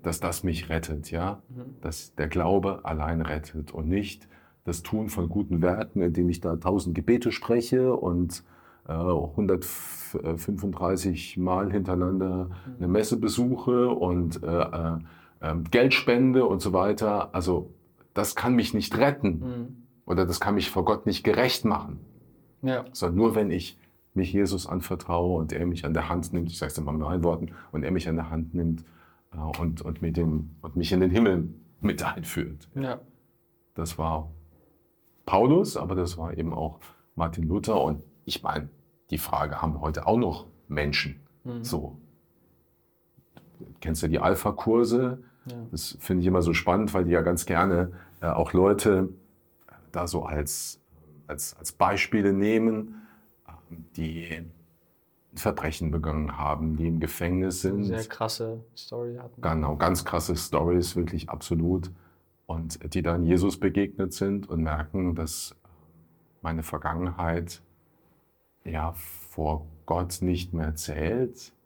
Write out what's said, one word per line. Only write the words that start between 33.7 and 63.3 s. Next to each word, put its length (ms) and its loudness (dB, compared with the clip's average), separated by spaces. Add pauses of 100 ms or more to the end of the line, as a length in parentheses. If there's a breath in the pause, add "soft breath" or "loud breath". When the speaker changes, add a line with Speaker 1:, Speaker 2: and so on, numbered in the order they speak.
Speaker 1:
Das 240 -6
war 320 -2 (960)
Paulus, 500 6
aber 160 -4
das 240 0
war 180 -6
eben 180 -2
auch 260 -6 (360 loud breath)
Martin 320 -2
Luther. 360 2
Und 180 0 (240)
ich 160 -6
meine, 280 -4 (420)
die 80 -2
Frage 420 -2
haben 200 -2
heute 260 -2
auch 100 4
noch 300 -2 (200)
Menschen. 520 -2 (240)
Speaker 2:
Mhm. 200 -10
Speaker 1:
So. 340 -6 (1600)
Du 60 -14 (160)
kennst 200 -2
ja 60 0
die 120 2
Alpha-Kurse. 1000 2 (260 loud breath)
Speaker 2:
Ja. 100 -12 (160)
Speaker 1:
Das 280 -8
finde 220 0
ich 60 4
immer 140 4
so 120 4
spannend, 400 2
weil 120 4
die 60 2
ja 100 6
ganz 240 0
gerne, 460 2 (300 loud breath)
äh, 60 -2
auch 260 0
Leute 560 6 (840)
da 160 -4
so 180 -2
als, 540 -4 (480)
als, 300 -8
als 140 -12
Beispiele 600 2
nehmen, 680 0 (460 loud breath)
ähm, 380 -20 (100)
die 460 -6 (960)
Verbrechen 560 -2
begangen 460 -2
haben, 400 -2
die 100 0
im 120 0
Gefängnis 600 0
sind. 220 0
Speaker 2:
Sehr 220 -2
krasse 540 -6 (160)
Story 420 -8
hatten. 240 -16
Speaker 1:
Genau, 340 0
ganz 280 2
krasse 320 -2
Stories, 600 2
wirklich 340 -4
absolut. 600 0 (560 soft breath)
Und 460 -8
die 80 0
dann 240 2
Jesus 340 4